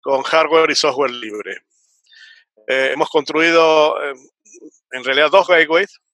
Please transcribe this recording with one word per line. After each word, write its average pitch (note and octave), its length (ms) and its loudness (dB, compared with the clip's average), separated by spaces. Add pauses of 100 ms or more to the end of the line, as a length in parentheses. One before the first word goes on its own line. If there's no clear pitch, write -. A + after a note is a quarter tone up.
con C3+ 220 -2
hardware D#3+ 480 0
y D3 40 -2
software C3+ 380 -2
libre. G#2 500 -12 (1040)
Eh, C3 240 0
hemos D3 160 -2
construido, D#3 920 2
eh, C#3+ 120 -8 (760)
en B2+ 140 -12
realidad C#3+ 260 0
dos F3+ 160 4
gateways. E3+ 540 0 (140)